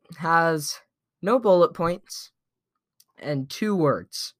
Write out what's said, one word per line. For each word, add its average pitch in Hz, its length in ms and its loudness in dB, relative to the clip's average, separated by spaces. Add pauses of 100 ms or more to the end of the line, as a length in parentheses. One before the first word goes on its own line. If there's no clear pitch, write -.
(180)
has 165 600 0 (420)
no 233 200 0
bullet 185 340 4
points - 560 -8 (880)
and 139 320 -6
two 214 240 -4
words. 139 640 -2